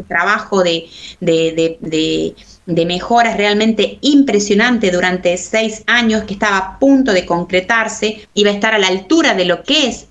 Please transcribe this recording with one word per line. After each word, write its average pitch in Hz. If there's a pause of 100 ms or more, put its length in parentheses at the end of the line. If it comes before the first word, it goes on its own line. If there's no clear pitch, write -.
un 175
trabajo 190
de, 165 (340)
de, 165
de, 165
de, 160 (320)
de 165
mejoras 220
realmente 208
impresionante 226
durante 180
seis 220
años, 220
que 196
estaba 208
a -
punto 269
de 180
concretarse, 185
iba 208
a 202
estar 220
a 214
la 190
altura 226
de 185
lo 175
que 285
es -